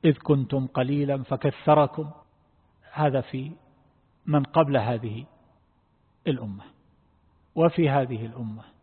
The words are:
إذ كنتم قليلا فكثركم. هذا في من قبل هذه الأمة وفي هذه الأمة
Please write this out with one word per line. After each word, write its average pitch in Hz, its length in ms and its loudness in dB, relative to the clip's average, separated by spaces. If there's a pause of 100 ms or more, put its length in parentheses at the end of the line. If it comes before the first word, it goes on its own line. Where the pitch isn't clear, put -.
إذ 160 140 6
كنتم 135 480 0
قليلا 139 560 -2
فكثركم. 147 880 0 (840)
هذا 143 280 0
في 135 320 -8 (720)
من 147 160 2
قبل 143 340 2
هذه 113 480 -2 (1000)
الأمة 110 380 -6 (880)
وفي 165 360 2
هذه 127 360 -2
الأمة 113 360 -12 (200)